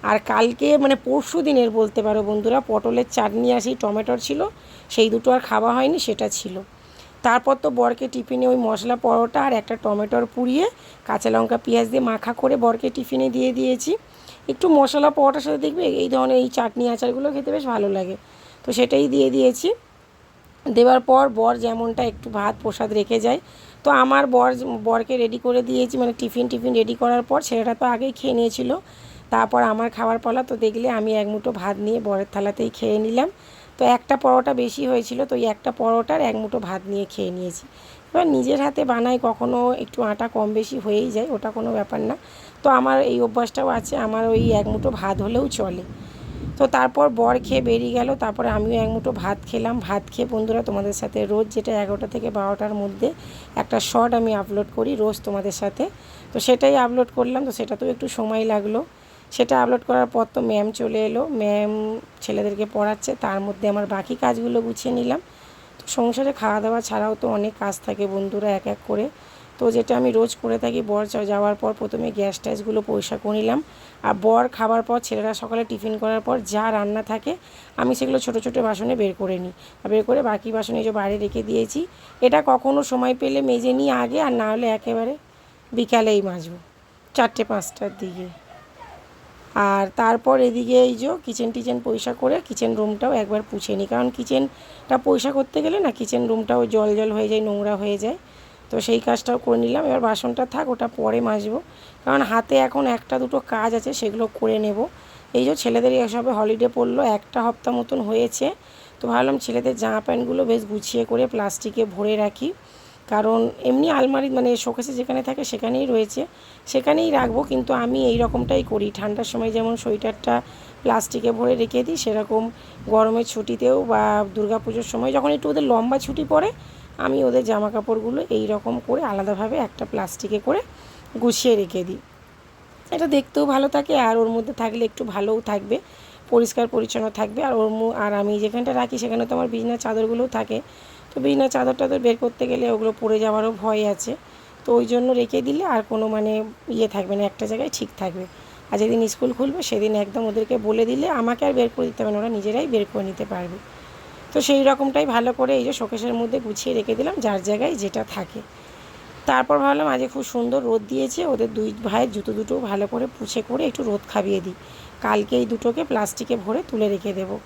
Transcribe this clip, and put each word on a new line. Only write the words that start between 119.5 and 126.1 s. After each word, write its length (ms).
যেমন 260
সোয়েটারটা 640
প্লাস্টিকে 500
ভরে 220
রেখে 300
দিই, 120
সেরকম 540
গরমের 380
ছুটিতেও 580
বা 420
দুর্গাপুজোর 480
সময় 300
যখন 180
একটু 180
ওদের 140
লম্বা 360
ছুটি 300